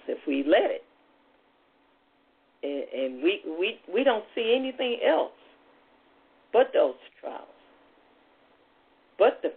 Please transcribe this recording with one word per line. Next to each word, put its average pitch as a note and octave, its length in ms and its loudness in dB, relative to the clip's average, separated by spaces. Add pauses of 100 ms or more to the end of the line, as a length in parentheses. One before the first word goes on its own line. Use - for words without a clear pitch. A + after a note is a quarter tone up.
if - 180 -6
we C#3 160 -2
let G3+ 280 2
it. - 140 -8 (1800)
And, C#3+ 200 -4 (100)
and B2+ 300 -6
we, G3 200 -2 (160)
we, G#3 280 -4
we G3 180 0
don't A3 200 2 (100)
see A3+ 200 0
anything C4 480 -2
else - 300 2 (1200)
but B3+ 220 4
those D3 220 2 (240)
trials, - 280 -14 (1700)
but A3 240 4
the D#3+ 140 -4